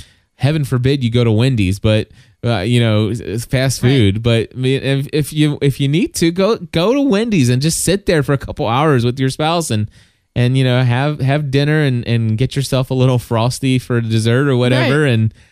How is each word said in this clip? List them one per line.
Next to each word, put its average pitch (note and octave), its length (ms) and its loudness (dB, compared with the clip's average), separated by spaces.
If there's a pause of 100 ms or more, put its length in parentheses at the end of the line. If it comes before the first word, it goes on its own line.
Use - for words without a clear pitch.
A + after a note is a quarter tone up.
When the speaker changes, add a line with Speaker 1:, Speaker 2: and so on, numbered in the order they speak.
(340)
Speaker 1:
heaven D3+ 300 0
forbid C3 380 0
you A#2 80 0
go A#2+ 140 2
to A2+ 80 2
Wendy's, G#2+ 460 0
but, G#2+ 300 0 (360)
uh, A#2 160 0
you A#2+ 200 0
know, A2 280 2
it's, A2+ 120 -4
it's A2+ 260 -6
fast C3 360 -2
Speaker 2:
Right. A#2+ 80 2
Speaker 1:
food. A2 320 2
But A#2 300 0
I - 40 -16
mean, C3 260 -2
if, C3+ 300 -2
if D3+ 200 -2
you, D3+ 300 0
if C#3 180 0
you C#3 80 0
need F3 280 -2
to, E3+ 140 2
go, F#3+ 260 0
go F3 380 -2
to C#4+ 60 0
Wendy's G#3 480 2
and B2+ 140 0
just E3 220 -2
sit G3 220 0
there E3 160 2
for C#3+ 100 -2
a C3+ 60 0
couple - 300 -6
hours C3 360 2
with B2 140 -2
your C3 120 0
spouse D#3+ 400 -2
and, G#2+ 200 -2 (460)
and, B2 220 2
you C3+ 60 2
know, B2+ 180 2
have, C3 380 0
have C#3 300 0
dinner D3 320 2
and, B2+ 240 -2
and A2+ 320 0
get C3 160 -2
yourself C3 360 -2
a C3+ 40 -2
little B2+ 240 2
frosty B2 600 0
for A#2+ 220 -2
dessert A#2 480 0
or B2+ 80 2
whatever B2+ 460 2
Speaker 2:
Right. C3+ 100 2
Speaker 1:
and, A2 220 0 (180)